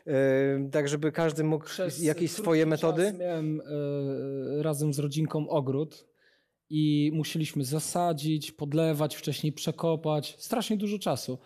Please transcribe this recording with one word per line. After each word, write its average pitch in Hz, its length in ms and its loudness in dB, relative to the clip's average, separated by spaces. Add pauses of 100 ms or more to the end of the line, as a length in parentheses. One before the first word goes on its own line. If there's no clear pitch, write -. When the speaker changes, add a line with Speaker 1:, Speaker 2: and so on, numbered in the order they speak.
Speaker 1:
Y, 139 640 4
tak, 147 180 0
żeby 151 220 0
każdy 156 320 2
mógł 156 220 0
Speaker 2:
Przez 170 380 -4
Speaker 1:
jakieś 160 280 2
Speaker 2:
krótki - 120 -8
Speaker 1:
swoje 160 200 6
Speaker 2:
czas 156 60 4
Speaker 1:
metody. 160 500 2
Speaker 2:
miałem, 156 420 -2 (1000)
y, 151 40 0
razem 151 300 0
z 139 60 -6
rodzinką 151 500 -2
ogród 143 560 -2 (640)
i 151 440 2
musieliśmy 151 520 -2
zasadzić, 156 880 0
podlewać, 151 640 0
wcześniej 147 380 -2
przekopać. 156 880 -2
Strasznie 226 380 -2
dużo 202 220 -2
czasu. 135 460 -4